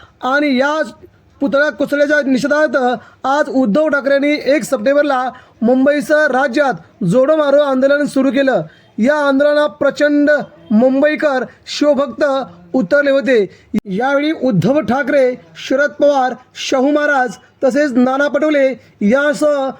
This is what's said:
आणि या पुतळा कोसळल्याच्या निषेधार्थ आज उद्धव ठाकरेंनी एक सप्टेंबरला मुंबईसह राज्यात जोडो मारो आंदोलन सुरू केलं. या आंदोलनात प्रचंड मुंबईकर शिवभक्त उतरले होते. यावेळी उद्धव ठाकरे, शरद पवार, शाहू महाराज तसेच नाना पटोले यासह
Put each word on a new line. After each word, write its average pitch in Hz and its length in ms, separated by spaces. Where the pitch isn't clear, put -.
आणि 277 340
या 294 260
पुतळा 285 300
कोसळल्याच्या 285 520
निषेधार्थ 269 540
आज 285 220
उद्धव 262 400
ठाकरेंनी 277 560
एक 269 180
सप्टेंबरला 262 680
मुंबईसह 285 640
राज्यात 262 760
जोडो 262 320
मारो 285 240
आंदोलन 277 440
सुरू 269 260
केलं. 247 320
या 254 160
आंदोलनात 294 540
प्रचंड 294 640
मुंबईकर 262 760
शिवभक्त 285 580
उतरले 285 380
होते. 247 400
यावेळी 277 480
उद्धव 247 380
ठाकरे, 254 540
शरद 277 220
पवार, 277 440
शाहू 269 360
महाराज 294 420
तसेच 269 280
नाना 262 360
पटोले 285 520
यासह 277 800